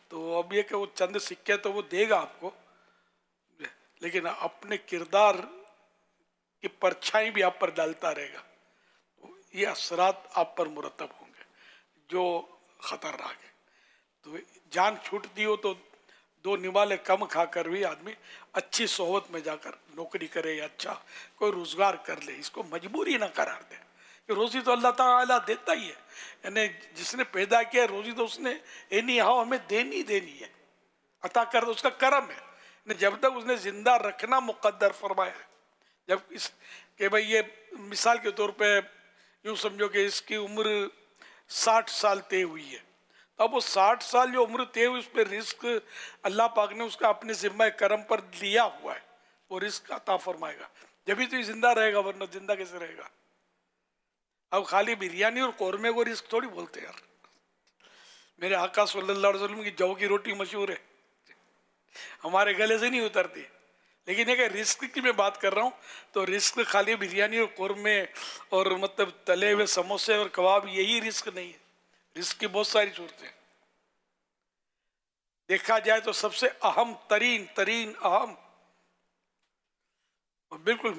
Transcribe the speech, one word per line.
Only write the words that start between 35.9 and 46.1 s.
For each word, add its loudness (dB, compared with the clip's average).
جب 2
اس -8
کہ 0
بھئی 2
یہ 6
مثال 4
کے -4
طور -2
پہ 4
یوں -6
سمجھو -2
کہ 2
اس -4
کی -8
عمر -4
ساٹھ 2
سال 0
طے 0
ہوئی -8
ہے، -14
تو 2
اب 2
وہ 0
ساٹھ 4
سال 4
جو 4
عمر -2
طے 2
ہوئی، -2
اس -14
پہ 2
رزق -8